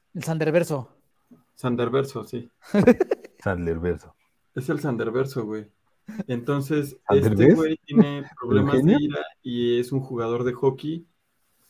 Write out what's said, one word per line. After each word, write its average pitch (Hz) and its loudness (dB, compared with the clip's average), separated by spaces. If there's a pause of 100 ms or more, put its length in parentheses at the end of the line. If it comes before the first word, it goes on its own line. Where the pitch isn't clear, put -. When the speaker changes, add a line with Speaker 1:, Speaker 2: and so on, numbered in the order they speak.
(140)
Speaker 1:
El 165 -10
Sanderverso. 156 -2 (680)
Speaker 2:
Sanderverso, 120 -4
sí. 120 -14 (220)
Speaker 3:
<laughs> - 2
Sandlerverso. 85 -4 (400)
Speaker 2:
Es 131 -8
el 151 -4
Sanderverso, 120 -4
güey. 107 -10 (600)
Entonces, 139 -4 (100)
Speaker 3:
¿Sanderverse? 104 4
Speaker 2:
este 156 10
güey 160 -2
tiene 143 2
Speaker 3:
<laughs> - -8
¿Un 139 -12 (120)
Speaker 2:
problemas 135 2
de 131 4
Speaker 3:
genio? 185 4
Speaker 2:
ira 147 -4 (180)
y 120 0
es 123 -4
un 135 -2
jugador 120 -4
de 123 -2
hockey, 139 -4 (640)